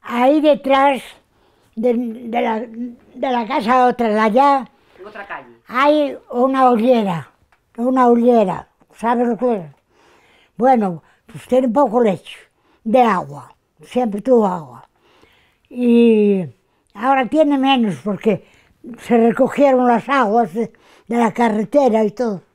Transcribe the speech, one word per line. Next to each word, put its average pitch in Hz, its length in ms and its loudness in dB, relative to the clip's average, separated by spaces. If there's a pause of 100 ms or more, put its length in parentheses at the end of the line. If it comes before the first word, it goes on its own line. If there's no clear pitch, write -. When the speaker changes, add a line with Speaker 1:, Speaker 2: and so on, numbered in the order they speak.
Speaker 1:
Ahí 262 400 0
detrás 277 600 2 (720)
de, 233 180 -2
de 233 480 -6
la, 226 180 -4
de 240 720 -10
la 240 160 -4
casa 247 400 0
otra, 240 220 0
de 214 100 0
allá, 254 500 2 (300)
Speaker 2:
En 190 80 -20
otra 208 180 -18
calle. 139 220 -16 (200)
Speaker 1:
hay 285 500 0 (140)
una 262 380 2
ollera, 214 640 0 (460)
una 254 300 0
ollera, 233 600 2 (280)
¿sabes 240 320 -2
lo 233 100 -4
que 240 180 -2
es? 175 80 -10 (920)
Bueno, 214 460 0 (220)
pues - 220 -20
tiene 254 220 0
poco 247 320 0
leche 196 360 -4 (460)
de 233 180 2
agua, 156 520 -2 (280)
siempre 208 400 -6
tuvo 233 240 2
agua. 151 440 -8 (800)
Y 233 720 2 (500)
ahora 254 340 -2
tiene 294 300 2
menos 254 460 0
porque 196 420 -4 (520)
se 240 200 -2
recogieron 254 680 2
las 233 220 0
aguas 226 440 0
de, 226 200 -6 (340)
de 233 100 -4
la 226 140 0
carretera 220 720 0
y 208 80 -2
todo. 214 300 -6 (140)